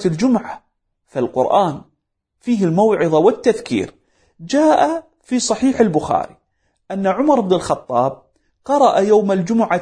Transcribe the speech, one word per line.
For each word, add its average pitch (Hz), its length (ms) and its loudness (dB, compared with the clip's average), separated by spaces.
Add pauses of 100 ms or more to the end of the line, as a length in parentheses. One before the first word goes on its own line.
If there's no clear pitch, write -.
الجمعة، 190 580 -2 (440)
فالقرآن 139 760 -2 (580)
فيه 220 260 -2
الموعظة 170 520 2
والتذكير. 170 760 0 (460)
جاء 302 680 0 (160)
في 247 160 -4
صحيح - 400 -2
البخاري 156 580 -2 (540)
أن 196 160 -4
عمر 247 320 2
بن 185 140 0
الخطاب 135 680 -2 (440)
قرأ 269 340 2
يوم 208 320 2
الجمعة 190 500 0